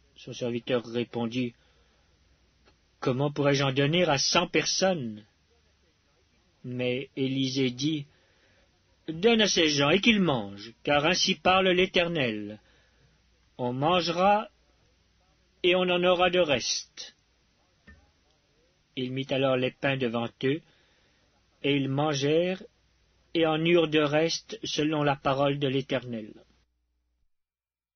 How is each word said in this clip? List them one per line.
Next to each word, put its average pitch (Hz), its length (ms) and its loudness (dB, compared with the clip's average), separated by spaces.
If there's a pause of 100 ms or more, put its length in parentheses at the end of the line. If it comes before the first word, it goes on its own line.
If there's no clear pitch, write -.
(160)
Son - 160 -16
serviteur 120 520 -4
répondit, « 120 720 -4 (1500)
Comment 139 300 0
pourrais-je 143 340 0
en 135 80 0
donner 147 320 2
à 143 140 2
cent 175 300 0
personnes ? » 143 760 -2 (1400)
Mais 123 520 -4
Élisée 135 540 0
dit, « 143 360 -4 (1000)
Donne 214 340 2
à 190 60 2
ces 165 200 2
gens 143 220 2
et 185 100 4
qu'ils 214 220 4
mangent, 110 500 -2 (100)
car 147 220 2
ainsi 180 300 0
parle 190 340 2
l'Éternel. 160 920 0 (1000)
On 123 160 -2
mangera 175 760 2 (1120)
et 180 120 4
on 185 80 2
en 180 220 0
aura 180 260 4
de 180 80 0
reste. » - 760 -2 (1800)
Il 127 160 -6
mit 135 160 -6
alors 135 280 2
les 127 160 0
pains 135 260 -2
devant 117 300 -2 (160)
eux, 143 180 0 (1000)
et 143 140 2
ils 135 140 -2
mangèrent, 151 720 0 (720)
et 160 120 2
en 156 160 0
eurent 165 260 4
de 151 120 2
reste 151 640 -2
selon 151 380 -2
la 143 140 0
parole 143 420 0
de 143 100 -2
l'Éternel. 123 640 -6 (1600)